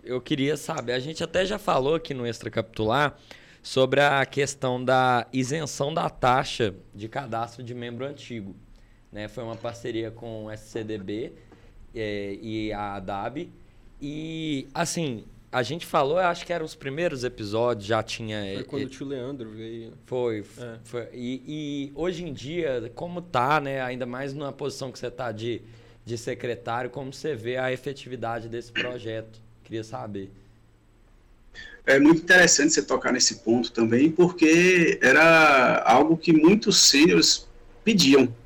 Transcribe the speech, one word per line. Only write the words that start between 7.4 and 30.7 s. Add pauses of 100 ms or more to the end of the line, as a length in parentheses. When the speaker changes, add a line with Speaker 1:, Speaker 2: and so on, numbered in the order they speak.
Speaker 1:
de
membro
antigo, (560)
né?
Foi
uma
parceria
com
o
S
C
D
B, (640)
é,
e
a
adab. (480)
E,
assim, (260)
a
gente
falou,
eu
acho
que
eram
os
primeiros
episódios,
já
tinha,
Speaker 2:
Foi
Speaker 1:
é,
Speaker 2:
quando
Speaker 1:
é,
Speaker 2:
o
tio
Leandro
veio. (120)
Speaker 1:
Foi, (140)
Speaker 2:
É.
Speaker 1:
foi.
E,
e
hoje
em
dia,
como
tá,
né,
ainda
mais
numa
posição
que
você
tá
de, (420)
de
secretário,
como
você
vê
a
efetividade
desse
projeto? (220)
Queria
saber. (1600)